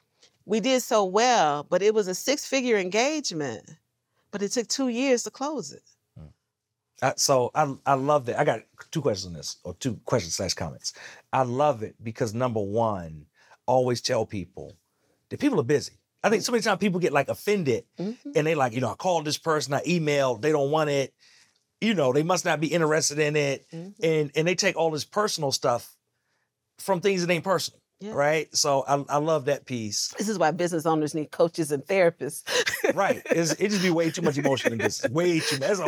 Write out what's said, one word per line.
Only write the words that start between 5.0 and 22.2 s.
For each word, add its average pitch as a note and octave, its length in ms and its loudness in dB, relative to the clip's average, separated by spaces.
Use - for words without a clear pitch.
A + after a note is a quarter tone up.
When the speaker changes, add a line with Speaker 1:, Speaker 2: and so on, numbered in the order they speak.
Speaker 1:
to G#3+ 80 -8
close C4 400 -8
it. - 120 -20
Speaker 2:
Mm. D#2 140 -20
Uh, C3 140 2
so B2+ 400 2
I, D3 180 2
I C#3 80 4
love C#3 320 2
that. A2 120 -4
I D3 60 2
got C3 160 2
two D#3 100 -2
questions G2 260 -2
on E2+ 60 -12
this, D2 300 -12
or F2+ 120 -10
two - 280 -6
questions F2 320 -2
slash F#2 180 -4
comments. - 380 -8
I C3 120 2
love B2+ 380 0
it G2+ 220 -8
because, A2+ 300 -4
number A#2 260 -2
one, G2 680 -2
always B2 360 2
tell A2+ 240 0
people D#2+ 500 -10
that - 100 -10
people B3 220 2
are - 20 -2
busy. B2 300 0
I - 40 2
think G#3+ 140 2
so - 80 -4
many A#3 100 0
times G3+ 180 0
people F#3 200 0
get, D#3+ 140 2
like, C#3+ 160 2
offended C#3+ 560 -2
Speaker 1:
Mm-hmm. A3+ 380 -8
Speaker 2:
and D3+ 100 2
they E3 100 2
like, C3 180 0
you B2+ 80 -2
know, A#2+ 100 -2
"I F#2+ 40 -10
called E3+ 280 0
this D3 140 -4
person, C#3+ 360 -2
I B2 100 0
emailed, C#3+ 580 0
they D3+ 100 2
don't C#3+ 200 2
want D#3 180 2
it. C#3 240 0
You A3 140 2
know, C#3+ 180 4
they D3 120 4